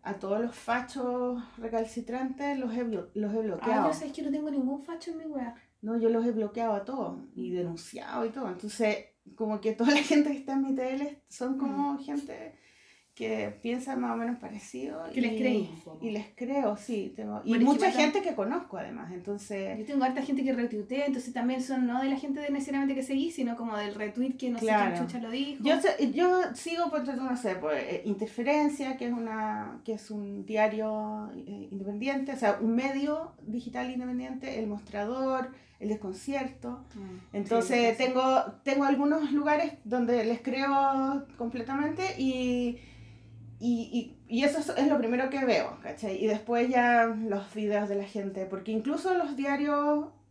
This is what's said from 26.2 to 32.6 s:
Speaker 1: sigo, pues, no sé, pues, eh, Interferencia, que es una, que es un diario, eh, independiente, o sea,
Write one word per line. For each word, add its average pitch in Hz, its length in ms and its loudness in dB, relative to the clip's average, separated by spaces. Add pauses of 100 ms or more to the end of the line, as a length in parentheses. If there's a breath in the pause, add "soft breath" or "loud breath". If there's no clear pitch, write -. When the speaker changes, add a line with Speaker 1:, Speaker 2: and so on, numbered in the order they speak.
Speaker 1:
sigo, 339 340 -2
pues, 294 160 -2 (100)
no 254 220 -2
sé, 190 200 -2
pues, 151 260 0
eh, - 240 -4
Interferencia, 262 920 0
que 240 120 -4
es 240 40 0
una, 220 720 -4
que 226 100 -4
es - 160 -12
un 202 360 -8
diario, 214 880 0
eh, 202 360 -12
independiente, 233 640 -4
o 262 40 -4
sea, 269 260 4